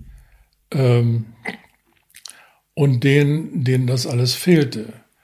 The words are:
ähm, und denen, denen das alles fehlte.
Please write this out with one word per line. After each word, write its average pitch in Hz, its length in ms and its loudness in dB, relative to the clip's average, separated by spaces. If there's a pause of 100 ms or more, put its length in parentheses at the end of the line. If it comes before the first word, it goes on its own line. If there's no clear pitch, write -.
(720)
ähm, 120 540 2 (1500)
und 139 300 0
denen, 147 600 0
denen 127 220 0
das 123 200 -2
alles 123 280 -2
fehlte. 139 580 0 (320)